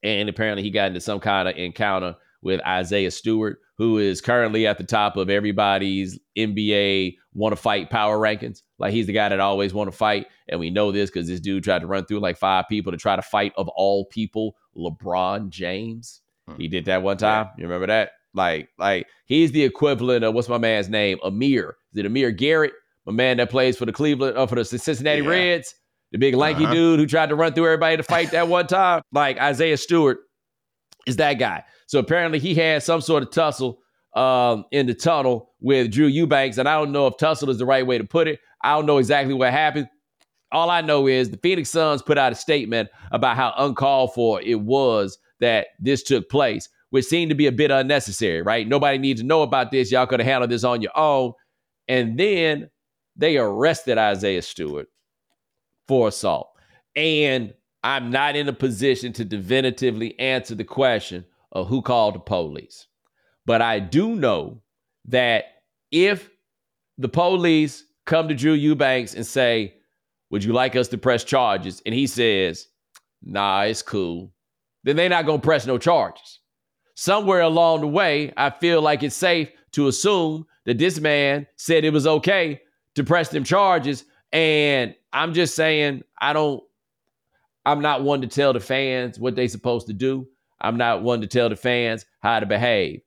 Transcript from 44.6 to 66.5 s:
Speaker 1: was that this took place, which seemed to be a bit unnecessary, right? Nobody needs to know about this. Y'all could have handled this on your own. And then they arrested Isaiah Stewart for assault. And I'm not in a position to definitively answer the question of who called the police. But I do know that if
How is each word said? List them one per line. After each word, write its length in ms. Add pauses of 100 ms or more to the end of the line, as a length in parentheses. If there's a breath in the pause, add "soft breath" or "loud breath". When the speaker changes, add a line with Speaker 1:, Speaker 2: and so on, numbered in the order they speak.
Speaker 1:
was 580 (200)
that 300 (100)
this 240
took 260
place, 400 (220)
which 160
seemed 240
to 40
be 140
a 40
bit 200
unnecessary, 680
right? 280
Nobody 300
needs 220
to 60
know 160
about 300
this. 180
Y'all 160
could 140
have 80
handled 240
this 100
on 180
your 160
own. 360 (560)
And 280
then 540 (460)
they 200
arrested 600
Isaiah 440
Stewart 460 (960)
for 220
assault. 420 (460 soft breath)
And 580 (280)
I'm 280
not 260
in 120
a 40
position 600
to 100
definitively 920
answer 360
the 100
question 600 (280)
of 160
who 140
called 320
the 60
police. 640 (600)
But 160
I 160
do 360
know 480 (440)
that 380 (460)
if 400 (680)